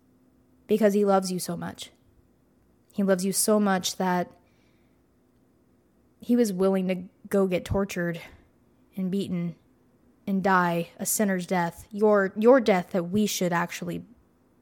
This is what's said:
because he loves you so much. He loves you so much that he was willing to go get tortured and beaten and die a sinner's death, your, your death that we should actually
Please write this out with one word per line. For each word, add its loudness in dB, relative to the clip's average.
because 4
he 2
loves 2
you -4
so -8
much. -12
He -2
loves 2
you -2
so 2
much -2
that -2
he 0
was 2
willing 0
to -4
go 2
get -4
tortured -4
and -6
beaten -4
and -2
die 2
a -8
sinner's -2
death, -4
your, 2
your 6
death 0
that -2
we 0
should -2
actually -6